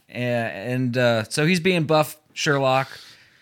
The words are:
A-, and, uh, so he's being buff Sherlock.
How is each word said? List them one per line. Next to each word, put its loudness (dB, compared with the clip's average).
A-, -16
and, -4
uh, 2
so -2
he's 2
being 0
buff 2
Sherlock. 2